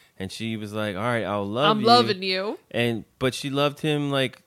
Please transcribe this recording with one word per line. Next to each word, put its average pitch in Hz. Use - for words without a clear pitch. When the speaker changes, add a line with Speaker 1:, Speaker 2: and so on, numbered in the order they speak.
Speaker 1:
And 95
she 113
was 104
like, 107
"All 95
right, 117
I'll 101
love 120
Speaker 2:
I'm 214
Speaker 1:
you." 220
Speaker 2:
loving 214
you. 190
Speaker 1:
And, 117
but 127
she 143
loved 143
him, 147
like, 135